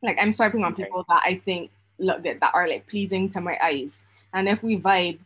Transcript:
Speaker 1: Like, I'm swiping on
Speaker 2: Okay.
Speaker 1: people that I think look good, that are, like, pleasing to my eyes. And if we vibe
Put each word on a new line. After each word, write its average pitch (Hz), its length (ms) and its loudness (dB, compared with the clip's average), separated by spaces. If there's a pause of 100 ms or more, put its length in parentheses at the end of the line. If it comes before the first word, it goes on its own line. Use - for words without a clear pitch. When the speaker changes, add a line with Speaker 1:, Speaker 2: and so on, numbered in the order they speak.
Speaker 1:
Like, 214 180 -2
I'm 208 140 4
swiping 214 320 2
on 170 80 -2
Speaker 2:
Okay. 190 100 -6
Speaker 1:
people 185 240 -6
that 170 160 6
I 185 120 2
think 180 360 -6 (260)
look 180 260 0
good, 147 180 -4
that 147 120 2
are, 175 140 2
like, - 200 -4
pleasing 196 420 -2
to 196 100 -6
my 175 220 -4
eyes. 143 440 -2 (280)
And 190 160 0
if 220 140 0
we 226 140 0
vibe 180 480 2